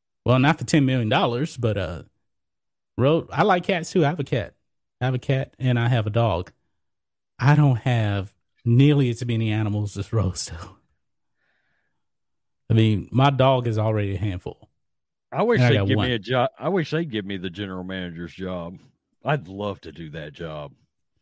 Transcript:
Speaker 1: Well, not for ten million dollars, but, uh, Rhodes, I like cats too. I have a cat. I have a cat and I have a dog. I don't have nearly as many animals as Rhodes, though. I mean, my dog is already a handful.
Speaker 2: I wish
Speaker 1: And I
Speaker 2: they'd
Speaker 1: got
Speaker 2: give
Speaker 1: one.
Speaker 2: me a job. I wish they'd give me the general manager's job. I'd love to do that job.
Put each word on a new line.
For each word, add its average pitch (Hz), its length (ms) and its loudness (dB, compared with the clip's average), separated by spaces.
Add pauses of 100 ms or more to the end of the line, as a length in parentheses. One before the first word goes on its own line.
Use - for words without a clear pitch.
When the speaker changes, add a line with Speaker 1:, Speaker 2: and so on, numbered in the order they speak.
(240)
Speaker 1:
Well, 127 140 4
not 135 200 2
for - 60 -10
ten 143 220 4
million 127 240 0
dollars, 139 460 0
but, 113 200 0
uh, 85 260 -6 (920)
Rhodes, 143 360 2
I 139 100 2
like 185 220 2
cats 170 280 -2
too. 175 120 4
I 143 40 4
have 165 120 -2
a 135 40 -6
cat. - 300 -4 (460)
I 123 40 0
have 131 100 0
a 127 40 -2
cat 135 400 -2
and 127 200 2
I 117 100 2
have 117 180 2
a 107 40 -2
dog. 101 420 0 (880)
I 143 180 6
don't 143 200 6
have 107 560 0 (320)
nearly 135 460 4
as 117 160 -6
many 113 240 0
animals 104 480 -2
as - 140 -8
Rhodes, 92 340 -2
though. - 300 -14 (1900)
I 113 40 4
mean, 110 360 2
my 131 200 4
dog 131 360 4
is 110 100 -2
already 107 380 0
a 90 40 -6
handful. 98 520 -8 (640)
Speaker 2:
I 139 100 -2
wish 226 160 2
Speaker 1:
And 123 80 4
I 120 40 4
Speaker 2:
they'd 110 80 4
Speaker 1:
got 101 100 0
Speaker 2:
give 104 80 0
Speaker 1:
one. 104 120 0
Speaker 2:
me 123 60 -2
a 113 40 -2
job. 123 400 -2
I 127 100 -6
wish 180 240 -2
they'd 160 180 -4
give 107 160 -6
me 101 100 -6
the 92 140 -8
general 92 340 -8
manager's 87 480 -10
job. 92 460 -10 (460)
I'd 139 240 -4
love 98 340 -8
to 80 100 -16
do 80 180 -14
that 76 220 -12
job. 76 400 -12 (500)